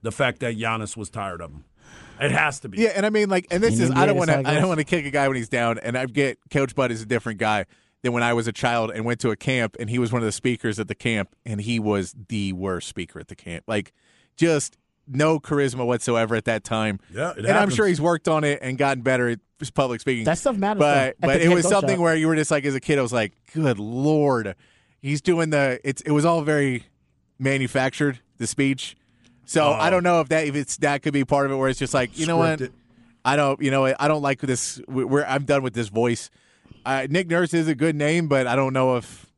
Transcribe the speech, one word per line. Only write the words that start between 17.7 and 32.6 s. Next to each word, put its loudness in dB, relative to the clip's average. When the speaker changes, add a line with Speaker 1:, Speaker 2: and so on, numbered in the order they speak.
Speaker 2:
sure 2
he's 0
worked 0
on 2
it 0
and -6
gotten 0
better 2
at -4
s-, -8
public 0
speaking. -2
Speaker 3:
That 2
stuff 0
matters, -2
Speaker 2:
But, 4
Speaker 3:
though, 4
at -6
Speaker 2:
but 0
Speaker 3:
the 4
Speaker 2:
it 4
Speaker 3:
head 6
Speaker 2:
was 2
Speaker 3:
coach 2
Speaker 2:
something 2
Speaker 3:
job. 0
Speaker 2:
where 4
you 2
were 4
just 0
like, 0
as 0
a -2
kid, 0
I 2
was -2
like, 0
"Good 2
Lord." 0
He's -4
doing 2
the, 2
it's, -4
it -2
was 4
all 2
very 0
manufactured, 0
the -4
speech. -2
So 2
Speaker 1:
Oh. 4
Speaker 2:
I 2
don't 2
know 4
if -4
that, 2
if -4
it's, -4
that 0
could -2
be 2
part 2
of -2
it -2
where 2
it's -4
just -4
like, -2
"You -2
know 2
what? 2
Speaker 1:
Scripted. -8